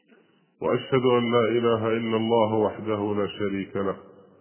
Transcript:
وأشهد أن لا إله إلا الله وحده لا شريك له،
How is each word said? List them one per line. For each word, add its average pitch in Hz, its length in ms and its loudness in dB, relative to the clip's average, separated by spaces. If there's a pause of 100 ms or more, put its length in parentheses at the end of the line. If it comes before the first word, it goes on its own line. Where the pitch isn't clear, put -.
(600)
وأشهد 123 440 0
أن 120 260 2
لا 120 140 4
إله 113 420 2
إلا 113 300 -2
الله 113 360 2
وحده 104 640 -2
لا 101 100 0
شريك 98 480 -6
له، 95 200 -2 (460)